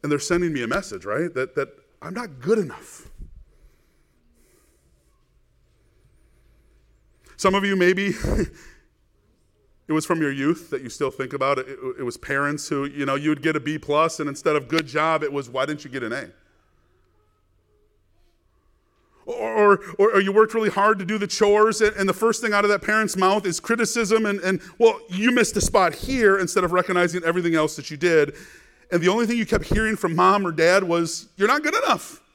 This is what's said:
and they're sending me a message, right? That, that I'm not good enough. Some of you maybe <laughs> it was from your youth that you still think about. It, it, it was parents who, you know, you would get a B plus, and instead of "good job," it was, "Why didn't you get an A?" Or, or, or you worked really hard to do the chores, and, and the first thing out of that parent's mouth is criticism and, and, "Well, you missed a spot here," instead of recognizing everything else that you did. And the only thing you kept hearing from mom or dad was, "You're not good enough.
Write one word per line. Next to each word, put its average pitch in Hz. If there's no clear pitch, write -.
and 147
they're 147
sending 175
me 135
a 113
message, 113
right? 135
That, 127
that -
I'm 170
not 196
good 196
enough. -
Some 190
of 196
you 196
maybe 185
<laughs> -
it -
was 156
from 165
your 147
youth 147
that 135
you 123
still 135
think 139
about. 135
It, 127
it, 135
it 139
was 120
parents 143
who, 143
you 143
know, 135
you 147
would 151
get 156
a -
B 151
plus, 156
and 147
instead 151
of 135
"good 156
job," 151
it 143
was, 135
"Why 131
didn't 147
you 139
get 127
an 113
A?" 123
Or, 214
or, 208
or 196
you 196
worked 214
really 220
hard 208
to 190
do 214
the 202
chores, 214
and, 214
and 196
the 185
first 226
thing 220
out 202
of 202
that 202
parent's 214
mouth 190
is 170
criticism 226
and, 202
and, 185
"Well, 226
you 196
missed 240
a 185
spot 185
here," 220
instead 185
of 170
recognizing 180
everything 170
else 156
that 151
you 151
did. 151
And 170
the 175
only 226
thing 233
you 220
kept 185
hearing 220
from 165
mom 190
or 165
dad 175
was, 170
"You're 202
not 302
good 311
enough. -